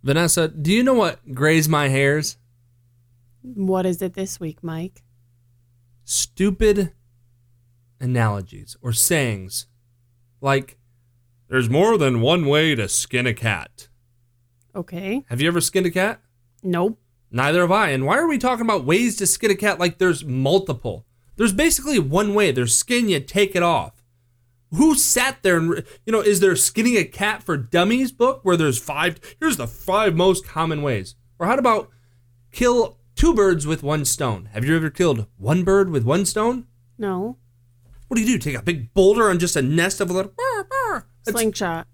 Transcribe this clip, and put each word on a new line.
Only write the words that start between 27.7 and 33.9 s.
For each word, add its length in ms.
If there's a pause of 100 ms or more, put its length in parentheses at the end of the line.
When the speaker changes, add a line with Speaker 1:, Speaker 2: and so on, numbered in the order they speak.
Speaker 1:
book 320
where 140
there's 200
five, 400 (220)
here's 160
the 100
five 480
most 320
common 360
ways? 340 (240)
Or 80
how 80
about 340 (640)
kill 460 (180)
two 180
birds 320
with 160
one 220